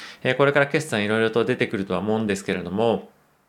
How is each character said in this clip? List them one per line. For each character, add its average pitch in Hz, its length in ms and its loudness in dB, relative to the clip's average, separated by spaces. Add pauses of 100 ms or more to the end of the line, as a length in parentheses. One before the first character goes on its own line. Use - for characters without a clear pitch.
(240)
え 127 80 2
ー、 127 60 0
こ 143 80 4
れ 143 80 4
か 147 80 4
ら 143 60 2
決 147 200 -2
算 107 160 0
い 104 40 -2
ろ 110 100 2
い 113 40 2
ろ 113 100 2
と 117 120 2
出 123 140 0
て 123 100 0
く - 80 -6
る 98 100 -2
と 95 80 -4
は 87 60 0
思 107 160 -2
う 110 40 0
ん 110 80 -2
で 101 80 0
す - 100 -10
け 101 80 -2
れ 90 100 -4
ど 85 80 -8
も、 107 380 0 (400)